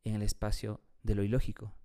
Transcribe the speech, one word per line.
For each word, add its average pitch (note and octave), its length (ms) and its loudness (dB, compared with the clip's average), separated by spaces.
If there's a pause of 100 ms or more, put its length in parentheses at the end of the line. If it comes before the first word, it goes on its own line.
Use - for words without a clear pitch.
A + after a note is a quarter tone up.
en G#2+ 100 -2
el G#2 80 0
espacio G#2+ 600 -2 (200)
de G#2+ 140 2
lo G2+ 80 4
ilógico A2 500 0 (100)